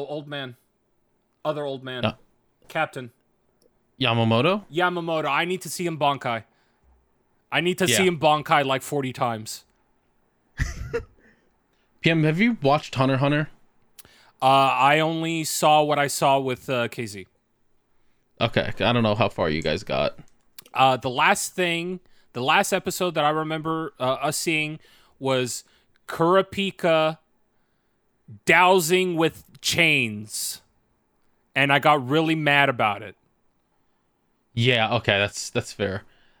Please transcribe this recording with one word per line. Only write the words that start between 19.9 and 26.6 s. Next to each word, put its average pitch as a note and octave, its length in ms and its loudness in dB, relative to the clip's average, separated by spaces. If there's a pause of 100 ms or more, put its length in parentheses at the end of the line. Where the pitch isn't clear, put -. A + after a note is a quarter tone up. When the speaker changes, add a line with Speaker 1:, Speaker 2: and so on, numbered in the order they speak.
Speaker 1:
Uh, C3 220 4
the B2+ 140 -6
last D#3 460 0
thing, F3 440 -4 (340)
the B2 100 -6
last E3 280 2
episode F3+ 440 -4
that D3+ 100 0
I D3+ 60 2
remember, D#3 680 -6
uh, B2+ 220 -2
us C#3+ 160 -2
seeing D#3 420 -4 (380)
was C3 460 -2 (440)
Kurapika E3+ 1120 0 (1300)